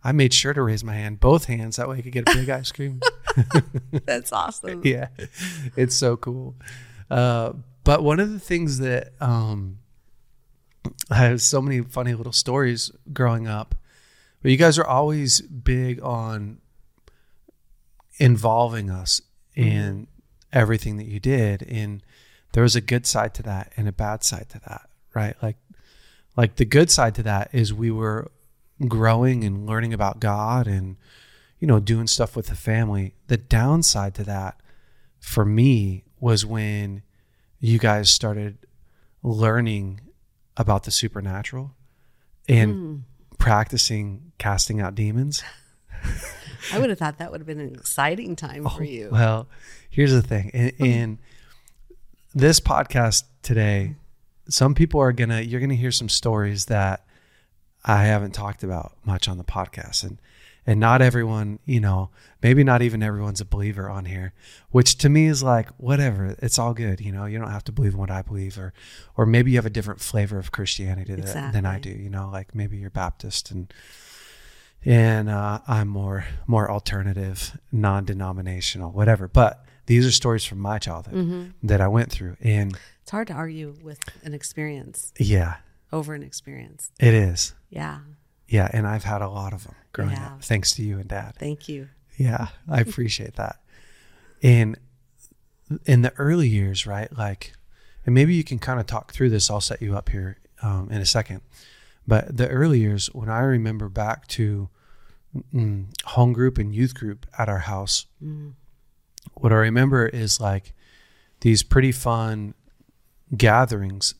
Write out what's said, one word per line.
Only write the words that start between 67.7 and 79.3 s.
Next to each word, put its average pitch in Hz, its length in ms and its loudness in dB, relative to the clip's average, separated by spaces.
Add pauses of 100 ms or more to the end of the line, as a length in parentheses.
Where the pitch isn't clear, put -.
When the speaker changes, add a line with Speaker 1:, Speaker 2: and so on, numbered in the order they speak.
Speaker 1:
believe 107 220 0
in 95 60 -4
what 95 120 -4
I 95 120 -6
believe, 98 340 -8
or, 95 160 -12 (420)
or 113 100 4
maybe 120 260 6
you 123 60 4
have 117 80 2
a 110 40 -2
different 104 320 -8
flavor 104 360 -2
of 90 140 -8
Christianity 95 640 -6
that, 98 380 -8
than 101 120 0
I 95 120 -2
Speaker 2:
Exactly. 95 180 -12
Speaker 1:
do, 101 80 -12
you 98 60 -10
know, 98 200 -8
like, 95 240 -12
maybe 104 240 -6
you're 98 120 -12
Baptist - 640 -8
and, 92 220 -10 (1120)
and, 113 440 4
uh, 104 380 -4
I'm 107 200 0
more, 98 380 -6 (200)
more 107 260 2
alternative, 98 840 -4 (140)
non-denominational, 95 1200 -2
whatever. 101 360 4
But - 380 4 (220)